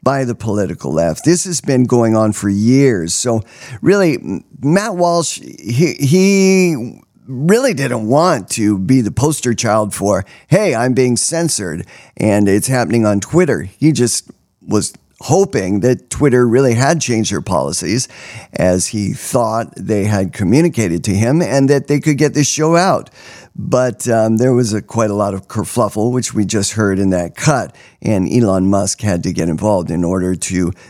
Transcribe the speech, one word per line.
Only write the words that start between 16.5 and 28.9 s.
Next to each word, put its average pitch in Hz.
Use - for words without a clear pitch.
had 139
changed 113
their 95
policies, 80
as 90
he 104
thought 113
they 98
had 101
communicated 101
to 104
him, 117
and 135
that 139
they 147
could 147
get 147
this 147
show 160
out. 175
But, 123
um, 113
there 127
was 120
a, 104
quite 110
a 101
lot 101
of 95
kerfluffle, 113
which 123
we 107
just 101
heard 101
in 98
that 87
cut, 135
and 92
Elon 95
Musk 98